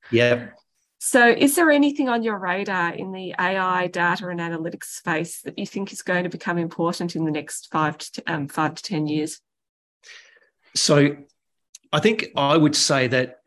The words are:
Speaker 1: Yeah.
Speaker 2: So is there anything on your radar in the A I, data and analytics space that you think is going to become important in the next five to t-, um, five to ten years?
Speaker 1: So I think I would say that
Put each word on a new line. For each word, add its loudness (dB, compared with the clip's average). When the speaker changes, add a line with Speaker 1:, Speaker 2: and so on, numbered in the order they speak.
Speaker 1:
Yeah. 2
Speaker 2:
So 4
is 4
there 4
anything 2
on 0
your -2
radar -2
in -10
the -10
A 0
I, 0
data 0
and -6
analytics -6
space -6
that -12
you -6
think -8
is -14
going -2
to -4
become -4
important -2
in -2
the 0
next -8
five 0
to -14
t-, -14
um, -4
five -2
to -16
ten -4
years? -4
Speaker 1:
So 4
I 0
think 2
I 2
would 4
say 2
that -2